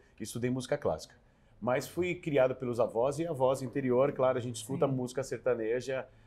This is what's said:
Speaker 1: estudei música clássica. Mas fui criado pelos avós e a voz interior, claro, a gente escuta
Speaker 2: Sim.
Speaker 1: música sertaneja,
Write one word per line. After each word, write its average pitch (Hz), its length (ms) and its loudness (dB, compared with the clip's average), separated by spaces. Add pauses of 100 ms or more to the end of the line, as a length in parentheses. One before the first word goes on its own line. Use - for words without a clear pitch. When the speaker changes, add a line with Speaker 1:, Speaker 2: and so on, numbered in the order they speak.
(200)
Speaker 1:
estudei 117 300 -4
música 127 280 -2
clássica. - 380 -4 (460)
Mas 123 260 0
fui 175 280 -2
criado 135 400 4
pelos 120 240 -2
avós 123 400 2
e 165 80 -4
a 170 60 -4
voz 131 280 2
interior, 131 500 2
claro, 127 260 2
a 117 40 -2
gente 120 160 -6
escuta 135 300 -2
Speaker 2:
Sim. 135 60 -2
Speaker 1:
música 127 300 -4
sertaneja, 120 840 -2 (220)